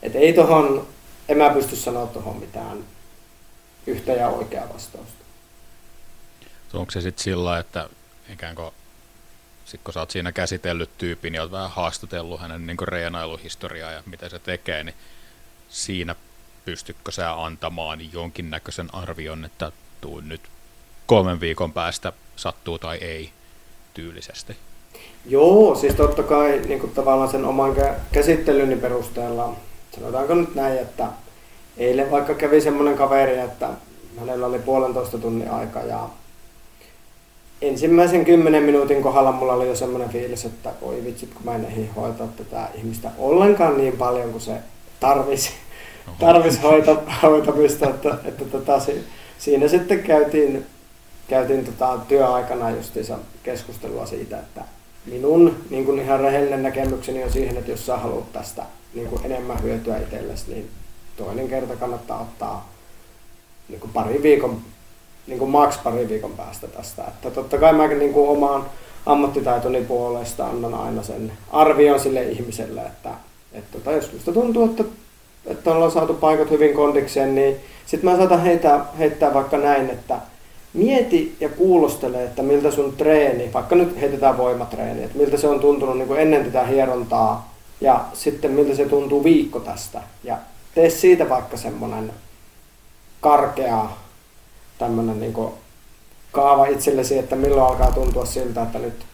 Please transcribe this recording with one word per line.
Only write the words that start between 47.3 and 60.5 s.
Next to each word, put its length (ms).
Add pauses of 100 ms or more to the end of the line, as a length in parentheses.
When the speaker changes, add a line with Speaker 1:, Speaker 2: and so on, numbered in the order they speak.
Speaker 1:
että, 360
että 200
tota, 340
si-, 240 (360)
siinä 280
sitten 320
käytiin, 640 (640)
käytiin 380
tota 420
työaikana 600
justiinsa 480 (260)
keskustelua 600
siitä, 340
että 220 (440)
minun 500 (140)
niin 160
kuin 140
ihan 200
rehellinen 440
näkemykseni 600
on 80
siihen, 260
että 140
jos 140
sä 120
haluat 360
tästä 300 (300)
niin 140
kuin 180
enemmän 380
hyötyä 340
itsellesi, 540